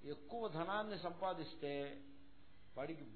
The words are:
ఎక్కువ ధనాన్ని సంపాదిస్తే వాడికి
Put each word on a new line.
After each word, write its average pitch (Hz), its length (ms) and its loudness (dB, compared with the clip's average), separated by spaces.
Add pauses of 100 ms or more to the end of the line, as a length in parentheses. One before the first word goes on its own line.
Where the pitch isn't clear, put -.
(120)
ఎక్కువ 226 360 2
ధనాన్ని 190 520 4
సంపాదిస్తే 160 1000 0 (760)
వాడికి 147 280 -2 (100)